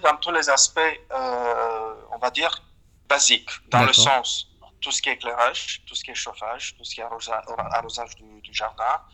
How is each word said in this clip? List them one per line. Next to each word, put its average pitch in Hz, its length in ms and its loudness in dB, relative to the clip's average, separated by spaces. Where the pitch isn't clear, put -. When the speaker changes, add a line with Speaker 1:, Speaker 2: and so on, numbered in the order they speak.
Speaker 1:
dans 151 140 6
tous - 140 -6
les 151 200 2
aspects, 139 300 4
euh, 120 1120 -2
on 117 80 -8
va 123 120 0
dire, 156 320 -2
basiques, - 400 4
dans 123 100 6
le 123 60 6
Speaker 2:
D'accord. 135 180 8
Speaker 1:
sens, - 460 0
tout 143 80 -6
ce - 100 -2
qui - 80 -2
est - 60 0
éclairage, - 720 -2
tout - 80 -20
ce - 100 -6
qui - 60 -16
est 120 40 -14
chauffage, 117 600 -8
tout - 80 -20
ce - 100 -10
qui 117 60 -12
est 113 40 -8
arrosa-, 113 380 -6
arrosage 117 460 -6
du, 107 260 -20
du - 100 -20
jardin, 110 480 -2